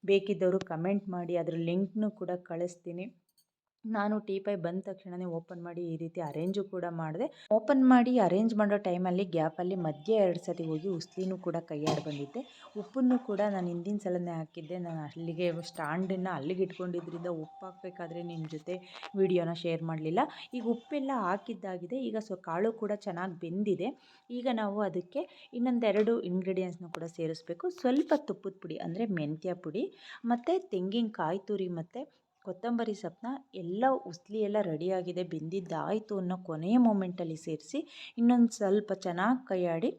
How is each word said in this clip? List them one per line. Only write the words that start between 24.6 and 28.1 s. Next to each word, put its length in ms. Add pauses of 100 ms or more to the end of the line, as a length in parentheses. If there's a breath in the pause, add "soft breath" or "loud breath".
ಅದಕ್ಕೆ 420 (320 loud breath)
ಇನ್ನೊಂದೆರಡು 680
ಇಂಗ್ರೀಡಿಯೆಂಟ್ಸ್‌ನ 680
ಕೂಡ 180
ಸೇರಿಸ್ಬೇಕು. 680
ಸ್ವಲ್ಪ 460